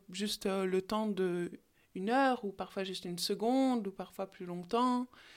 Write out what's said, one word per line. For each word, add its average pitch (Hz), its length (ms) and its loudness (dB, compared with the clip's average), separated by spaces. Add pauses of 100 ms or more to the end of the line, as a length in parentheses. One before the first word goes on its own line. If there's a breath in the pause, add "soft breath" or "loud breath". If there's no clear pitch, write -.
(100)
juste, 202 360 -4
euh, 190 180 2
le 185 180 2
temps 220 240 -2
de 175 440 0 (440 soft breath)
une 190 160 -2
heure, 254 340 4
ou 196 80 -4
parfois 190 320 -6
juste 185 200 -6
une 175 140 -4
seconde, 233 680 2
ou 196 40 -2
parfois 190 400 -8
plus - 160 -12
longtemps. 240 600 2 (280 loud breath)